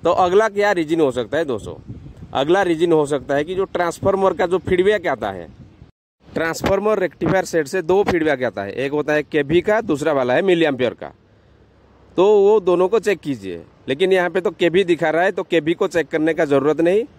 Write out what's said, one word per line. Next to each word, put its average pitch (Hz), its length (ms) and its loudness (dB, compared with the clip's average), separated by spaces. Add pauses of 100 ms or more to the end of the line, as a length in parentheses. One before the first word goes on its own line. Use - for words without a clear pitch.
तो 165 100 2
अगला 190 360 2
क्या 202 220 0
रीजन 165 300 0
हो 139 100 2
सकता 120 260 -4
है 165 80 -2
दोस्तों? 101 300 -8 (580)
अगला 160 300 2
रीजन 170 280 0
हो 156 140 4
सकता 139 300 -4
है 147 80 0
कि 180 120 -6
जो 190 100 -2
ट्रांसफार्मर 185 680 0
का 185 120 -2
जो 180 140 -2
फीडबैक 185 480 0
आता 113 240 -4
है, 87 160 -12 (800)
ट्रांसफार्मर 196 720 -2
रेक्टिफायर 175 460 0
सेट 160 220 -2
से 185 160 -4
दो 185 200 2
फीडबैक 156 400 0
आता 104 200 -4
है, 101 100 -8
एक 135 180 -4
होता 147 220 -2
है 151 100 2
केवी 151 380 0
का, 214 200 2
दूसरा 156 320 -2
वाला 127 200 0
है 151 80 4
मिली 175 240 4
एम्पियर 123 280 0
का। 73 180 -14 (1040)
तो 185 100 4 (100)
वो 202 240 4
दोनों 180 260 2
को 214 120 0
चेक 190 200 -2
कीजिए, 98 440 -8 (240)
लेकिन 165 260 0
यहाँ 180 160 2
पे 175 120 -2
तो 175 100 -2
केवी 170 340 2
दिखा 165 240 0
रहा 160 140 0
है 196 80 0
तो 185 140 -6
केवी 165 280 0
को 190 140 -2
चेक 165 220 -2
करने 160 240 0
का 160 140 0
ज़रूरत 143 340 2
नहीं। 185 220 2 (160)